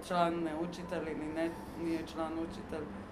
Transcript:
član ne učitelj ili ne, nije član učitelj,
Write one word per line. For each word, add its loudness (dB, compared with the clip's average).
član 6
ne 2
učitelj -2
ili -2
ne, 2
nije 2
član -2
učitelj, -4